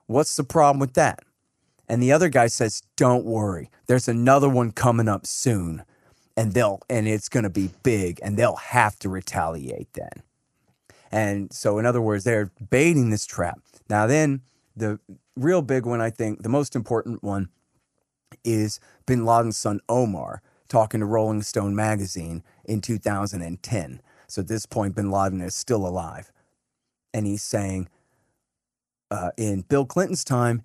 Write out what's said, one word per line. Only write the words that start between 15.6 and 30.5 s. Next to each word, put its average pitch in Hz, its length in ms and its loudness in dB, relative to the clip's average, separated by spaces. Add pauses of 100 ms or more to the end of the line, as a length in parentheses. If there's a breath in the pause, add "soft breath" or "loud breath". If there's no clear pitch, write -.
big 127 240 0
one, 120 160 -2
I 113 80 0
think, 110 340 -6
the 113 60 -4
most 139 260 0
important 117 480 -4
one, 98 240 -4 (960)
is 110 380 -2 (240 soft breath)
bin 123 200 2
Laden's 117 320 4
son 104 300 -2
Omar 110 540 -2 (260)
talking 113 320 2
to 107 60 -2
Rolling 110 380 0
Stone 101 300 -2
magazine 95 720 -4 (220 soft breath)
in 107 160 -4
two 113 160 -4
thousand 98 440 -4
and 85 220 -10
ten. 73 380 -6 (260 soft breath)
So - 140 -8
at 87 80 -6
this 110 160 -6
point, 98 300 -4
bin 101 140 -4
Laden 98 300 -2
is 90 160 -8
still 101 320 -2
alive. 87 420 -8 (840)
And 110 120 -2
he's 101 160 -4
saying, 95 460 -4 (1200)
uh, 90 280 -6
"In 104 240 -2
Bill 139 240 0
Clinton's 175 400 -2
time, 120 400 0